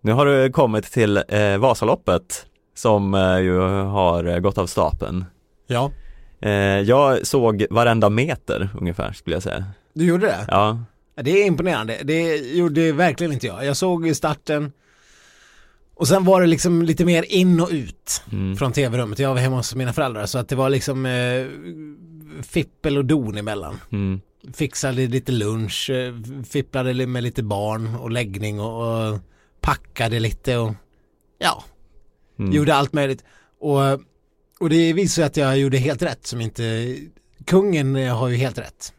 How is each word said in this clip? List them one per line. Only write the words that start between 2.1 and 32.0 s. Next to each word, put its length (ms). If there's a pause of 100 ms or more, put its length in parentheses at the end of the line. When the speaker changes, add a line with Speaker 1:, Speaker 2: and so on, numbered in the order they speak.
Speaker 1:
som, 400
eh, 240
ju 200 (100)
har, 560
eh, 140
gått 200
av 80
stapeln. 580 (420)
Speaker 2:
Ja. 260 (480)
Speaker 1:
Eh, 120 (280)
jag 460
såg 440
varenda 400
meter 580 (120)
ungefär, 320
skulle 240
jag 60
säga. 220 (300)
Speaker 2:
Du 120
gjorde 200
det? 220
Speaker 1:
Ja. 300 (360)
Speaker 2:
Ja, 80
det 80
är 160
imponerande. 580
Det 320
gjorde 560
verkligen 400
inte 140
jag. 200
Jag 100
såg 400
starten 560 (1200)
och 120
sen 160
var 160
det 60
liksom 360
lite 220
mer 180
in 380
och 100
ut 520 (100)
Speaker 1:
Mm. 240
Speaker 2:
från 160
T 160
V-rummet. 300
Jag 160
var 60
hemma 160
hos 180
mina 180
föräldrar 340
så 120
att 100
det 80
var 140
liksom, 360
eh, 400 (960)
fippel 560
och 60
don 320
emellan. 440 (120)
Speaker 1:
Mm. 280 (340)
Speaker 2:
Fixade 520
lite 260
lunch, 580
eh, 240 (360)
fipplade 420
li-, 140
med 160
lite 200
barn 540
och 140
läggning 500
och, 520
och 60 (420)
packade 600
lite 360
och 180 (640)
ja, 260 (760)